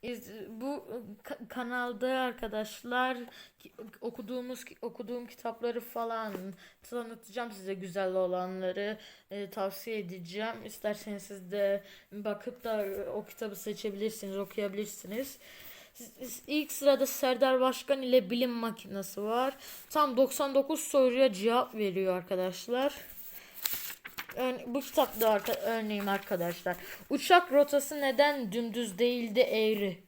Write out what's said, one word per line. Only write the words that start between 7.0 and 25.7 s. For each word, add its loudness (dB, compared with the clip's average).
size, -6
güzel -2
olanları, 0
e, -8
tavsiye -4
edeceğim. -6
İsterseniz -6
siz -12
de 2
bakıp -6
da 0
o -4
kitabı -8
seçebilirsiniz, -4
okuyabilirsiniz. -4
Siz-, -18
siz-, -12
ilk 0
sırada 6
Serdar 4
Başkan 2
ile 6
Bilim 2
Makinesi -6
var. 2
Tam 4
doksan 4
dokuz 4
soruya 6
cevap 2
veriyor 0
arkadaşlar. -2
Ör-, -2
bu -2
kitapta 2
arka-, 2
örneğim -2